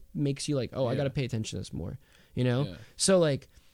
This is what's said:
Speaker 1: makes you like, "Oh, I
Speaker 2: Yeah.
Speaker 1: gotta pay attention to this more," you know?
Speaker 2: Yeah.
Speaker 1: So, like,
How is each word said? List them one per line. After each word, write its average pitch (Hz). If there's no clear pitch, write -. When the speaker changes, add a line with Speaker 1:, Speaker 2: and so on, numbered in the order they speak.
Speaker 1:
makes 143
you 147
like, 123
"Oh, 131
I 117
Speaker 2:
Yeah. 135
Speaker 1:
gotta 139
pay 131
attention 110
to 95
this -
more," 87
you 123
know? 127
Speaker 2:
Yeah. 90
Speaker 1:
So, 190
like, 156